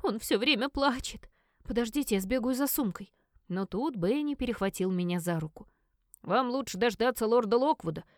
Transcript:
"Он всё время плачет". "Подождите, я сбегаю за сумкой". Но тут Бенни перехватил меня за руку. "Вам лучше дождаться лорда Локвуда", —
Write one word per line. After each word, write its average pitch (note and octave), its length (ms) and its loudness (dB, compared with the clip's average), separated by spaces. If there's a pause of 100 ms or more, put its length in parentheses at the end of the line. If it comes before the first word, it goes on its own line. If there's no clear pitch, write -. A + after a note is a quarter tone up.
"Он A#3 180 -2
всё - 180 0
время C4 320 2
плачет". C#4 600 -2 (340)
"Подождите, A#3 520 -2
я F#3+ 60 2
сбегаю B3 340 0
за C4+ 120 0
сумкой". G#3 460 -4 (360)
Но F#3 160 -2
тут B3+ 300 -4
Бенни C#4 400 0
перехватил G3 560 -2
меня F3 280 0
за E3+ 200 -2
руку. - 280 -10 (540)
"Вам A#3+ 280 2
лучше A#3+ 280 -4
дождаться A#3 500 2
лорда A#3 300 4
Локвуда", — B3+ 460 0 (140)